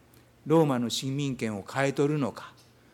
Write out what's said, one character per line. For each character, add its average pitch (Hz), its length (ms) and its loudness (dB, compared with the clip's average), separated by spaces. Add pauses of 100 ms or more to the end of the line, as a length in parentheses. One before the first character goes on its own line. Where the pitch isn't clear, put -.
(460)
ロ 160 160 6
ー 156 40 6
マ 131 120 0
の 120 120 -2
市 - 160 -4
民 135 300 -4
権 110 220 -4
を 95 40 -10
買 135 280 0
い - 20 -10
取 147 220 2
る 156 40 0
の 127 140 -2
か、 - 200 -16 (400)